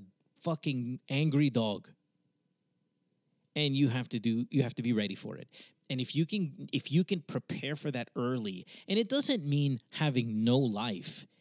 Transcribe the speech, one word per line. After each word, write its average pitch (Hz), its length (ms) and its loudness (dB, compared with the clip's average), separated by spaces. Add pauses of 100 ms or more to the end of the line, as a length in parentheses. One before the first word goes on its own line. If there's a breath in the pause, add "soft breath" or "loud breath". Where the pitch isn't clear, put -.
(440)
fucking 131 640 -2
angry 143 400 4
dog. 110 400 0 (1600)
And 143 220 2
you 139 140 6
have 123 200 0
to 120 100 -2
do, 117 300 2
you 135 140 4
have 117 120 -4
to - 60 -4
be 120 120 2
ready 104 220 0
for - 200 -10
it. - 140 -16 (400 loud breath)
And 135 100 -2
if 123 160 -4
you 160 100 4
can, 165 460 -4
if - 180 -4
you 165 140 4
can 180 160 -2
prepare - 560 -6
for 147 160 -4
that 123 240 -6
early, 120 500 -2 (220 loud breath)
and 196 100 0
it 220 120 0
doesn't 262 360 0
mean 143 360 2 (100)
having 117 540 0
no 120 120 6
life, 110 680 -2 (140 soft breath)